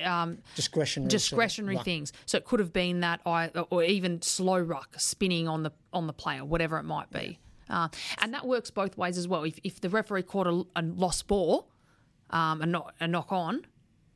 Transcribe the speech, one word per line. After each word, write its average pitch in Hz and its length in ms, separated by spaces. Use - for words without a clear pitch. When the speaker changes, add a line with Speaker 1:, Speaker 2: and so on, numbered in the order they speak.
Speaker 1:
um, 170 340
Speaker 2:
Discretionary 143 560
sort 202 40
of 214 60
Speaker 1:
discretionary 214 560
Speaker 2:
ruck. - 80
Speaker 1:
things. 160 280
So - 120
it - 60
could 240 160
have 175 140
been 180 260
that 170 240
I, 165 240
or 175 120
even 175 380
slow 185 380
ruck, 170 400
spinning 170 500
on 160 140
the, 156 100
on 170 120
the 147 60
player, 135 320
whatever 160 340
it 151 60
might 156 260
be. - 280
Uh, 165 180
and 226 140
that 277 120
works 240 240
both 196 280
ways 180 180
as 175 100
well. 170 180
If, 160 200
if - 160
the 190 80
referee 202 360
caught 190 220
a, 175 160
a 170 60
lost 175 440
ball, 202 440
um, 160 300
a 160 60
knock, 170 340
a 165 80
knock 170 240
on, 185 320